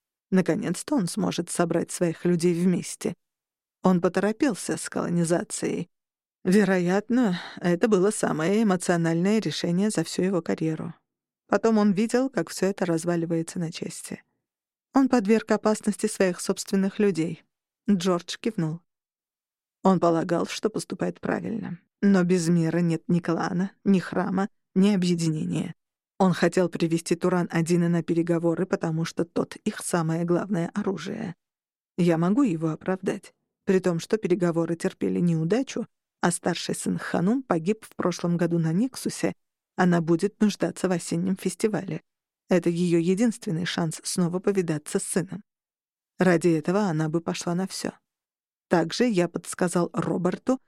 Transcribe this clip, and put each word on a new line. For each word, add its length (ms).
Наконец-то 640
он 120
сможет 420
собрать 420
своих 340
людей 280
вместе. 600
Он 180
поторопился 760
с 120
колонизацией. 1000
Вероятно, 1000
это 300
было 240
самое 520
эмоциональное 760
решение 500
за 140
всю 180
его 200
карьеру. 520
Потом 300
он 140
видел, 380
как 200
всё 180
это 180
разваливается 720
на 120
части. 520
Он 160
подверг 420
опасности 560
своих 320
собственных 600
людей. 440
Джордж 500
кивнул. 400
Он 160
полагал, 480
что 220
поступает 500
правильно. 600
Но 220
без 240
мира 320
нет 280
ни 120
клана, 520
ни 160
храма, 480
ни 200
объединения. 840
Он 140
хотел 380
привести 460
Туран-Адина 760
на 140
переговоры, 600
потому 380
что 220
тот — 320
их 220
самое 440
главное 500
оружие. 640
Я 200
могу 260
его 260
оправдать, 640
при 140
том, 200
что 180
переговоры 600
терпели 420
неудачу, 680
а 100
старший 420
сын 240
Ханум 460
погиб 400
в 140
прошлом 400
году 220
на 120
Нексусе, 640
она 240
будет 400
нуждаться 480
в 60
осеннем 420
фестивале. 640
Это 200
её 300
единственный 640
шанс 380
снова 360
повидаться 600
с 40
сыном. 400
Ради 300
этого 320
она 280
бы 100
пошла 360
на 120
всё. 240
Также 360
я 220
подсказал 640
Роберту, 760